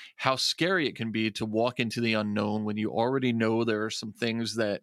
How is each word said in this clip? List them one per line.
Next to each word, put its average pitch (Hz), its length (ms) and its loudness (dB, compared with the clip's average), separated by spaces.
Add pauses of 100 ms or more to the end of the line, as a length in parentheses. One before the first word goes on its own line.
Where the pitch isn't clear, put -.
(160)
how 131 200 0
scary 165 520 0
it 107 80 -8
can 113 160 -4
be 110 200 2
to 117 120 -6
walk 113 340 0
into 117 220 0
the 113 140 2
unknown 104 500 0
when 107 140 -4
you 107 120 -2
already 123 420 0
know 113 300 2
there 110 220 0
are 110 60 -4
some 107 220 -8
things 113 440 -2
that 107 260 0